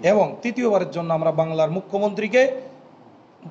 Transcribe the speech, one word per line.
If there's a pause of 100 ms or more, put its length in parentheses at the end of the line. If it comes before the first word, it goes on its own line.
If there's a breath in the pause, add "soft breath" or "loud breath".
এবং (160)
তৃতীয়বারের
জন্য
আমরা
বাংলার
মুখ্যমন্ত্রীকে (1080)